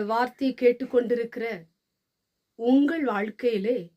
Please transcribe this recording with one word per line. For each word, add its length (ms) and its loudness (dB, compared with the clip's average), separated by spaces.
வார்த்தையை 520 -2
கேட்டுக்கொண்டிருக்கிற 880 0
உங்கள் 480 2
வாழ்க்கையிலே 920 -2